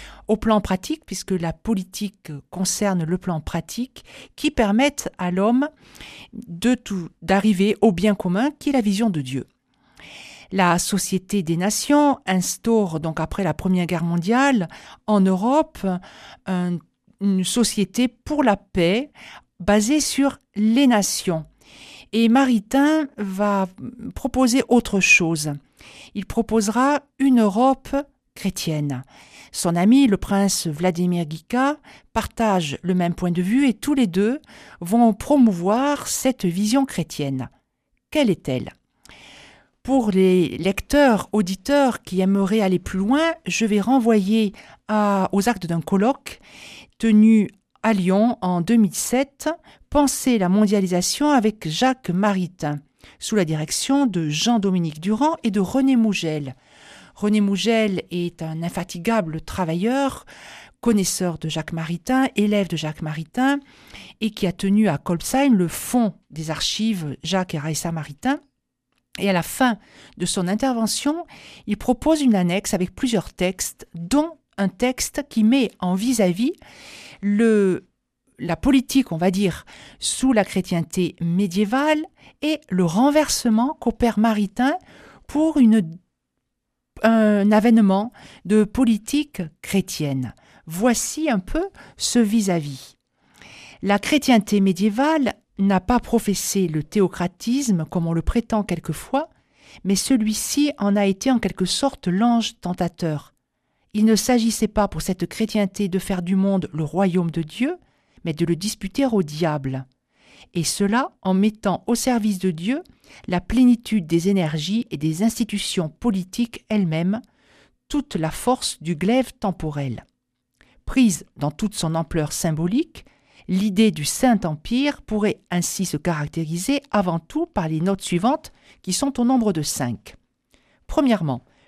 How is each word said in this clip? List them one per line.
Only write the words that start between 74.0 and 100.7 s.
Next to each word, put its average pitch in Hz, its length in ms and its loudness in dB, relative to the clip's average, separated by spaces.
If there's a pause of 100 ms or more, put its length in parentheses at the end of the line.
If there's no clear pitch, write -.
un 196 100 0
texte 254 640 -4
qui 220 160 0
met 247 340 2
en 180 160 -2
vis-à-vis 220 560 0 (720)
le, 208 640 2 (520)
la 170 180 -4
politique, 247 560 2
on 160 40 -6
va 180 140 2
dire, 185 320 -2 (360)
sous - 340 0
la 208 100 4
chrétienté 180 800 -2
médiévale 196 840 0 (360)
et 302 260 -2
le 185 160 0
renversement 247 960 2
qu'opère 233 400 -2
Maritain 220 560 0 (520)
pour 311 320 0
une, 214 380 4 (1040)
un 214 520 4
avènement 214 580 4 (320)
de 208 220 2
politique 233 760 -2 (200)
chrétienne. 139 760 -4 (300)
Voici 233 640 -2
un 214 100 0
peu 339 300 -4 (260)
ce - 240 -2
vis-à-vis. 190 800 -2 (840)
La 202 160 0
chrétienté 226 640 2
médiévale 214 760 0 (220)
n'a 196 220 2
pas 247 220 0
professé 196 640 0
le 151 160 -2
théocratisme 190 1040 -2
comme 170 220 -4
on 165 40 -2
le 165 100 -2
prétend 220 420 0
quelquefois, 190 640 -4 (560)
mais 196 100 2
celui-ci 254 840 0